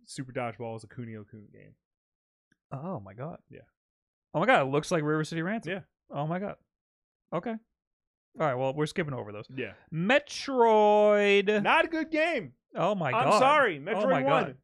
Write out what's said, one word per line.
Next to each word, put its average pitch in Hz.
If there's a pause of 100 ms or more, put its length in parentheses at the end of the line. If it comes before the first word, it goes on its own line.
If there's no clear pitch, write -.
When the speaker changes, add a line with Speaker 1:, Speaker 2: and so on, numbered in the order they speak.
Speaker 1:
Super 131
Dodgeball 117
is 110
a 107
Kunio-kun 107
game. 104 (1000)
Speaker 2:
Oh 151
my 98
god. 143 (100)
Speaker 1:
Yeah. - (720)
Speaker 2:
Oh 151
my 190
god, 226
it -
looks 143
like 170
River 151
City 165
Ransom. 190
Speaker 1:
Yeah. 190 (300)
Speaker 2:
Oh 151
my 170
god. 190 (760)
Okay. 202
All -
right, 131
well, 135
we're 151
skipping 151
over 110
those. 104 (100)
Speaker 1:
Yeah. 113 (200)
Speaker 2:
Metroid. 208
Speaker 1:
Not 302
a -
good 320
game. 302 (220)
Speaker 2:
Oh 202
my 160
Speaker 1:
I'm 226
Speaker 2:
god. 208
Speaker 1:
sorry, 262
Speaker 2:
Oh 135
Speaker 1:
Metroid 180
Speaker 2:
my 254
Speaker 1:
one, 277
Speaker 2:
god. 131